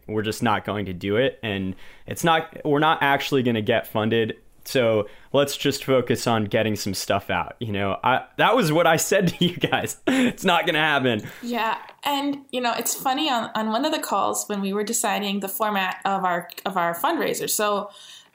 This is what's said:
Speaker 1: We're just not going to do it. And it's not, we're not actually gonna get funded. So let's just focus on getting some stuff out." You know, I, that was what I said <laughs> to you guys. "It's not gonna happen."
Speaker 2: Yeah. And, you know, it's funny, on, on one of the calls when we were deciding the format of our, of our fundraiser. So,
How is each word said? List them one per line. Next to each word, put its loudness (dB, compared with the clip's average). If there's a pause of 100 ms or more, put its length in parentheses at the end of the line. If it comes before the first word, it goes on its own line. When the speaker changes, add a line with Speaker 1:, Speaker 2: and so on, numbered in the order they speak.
Speaker 1:
We're -2
just -4
not 2
going -4
to -6
do -2
it. 2
And -2 (320)
it's -8
not, 0
we're 2
not 2
actually 2
gonna 2
get 2
funded. 0 (300)
So 2 (240)
let's 2
just -2
focus 2
on 2
getting 2
some -4
stuff -2
out." -2
You -6
know, 0
I, 2 (120)
that 4
was 2
what 4
I 6
said 2
<laughs> -2
to 2
you 0
guys. -2 (100)
"It's 0
not 2
gonna 0
happen." 2 (220)
Speaker 2:
Yeah. -2 (260)
And, -2
you -4
know, 0
it's -4
funny, -2
on, -2
on -2
one 0
of 0
the -2
calls -2
when -4
we -2
were 0
deciding -2
the -6
format -2
of 0
our, 0 (160)
of -2
our 2
fundraiser. -2
So, 0 (440)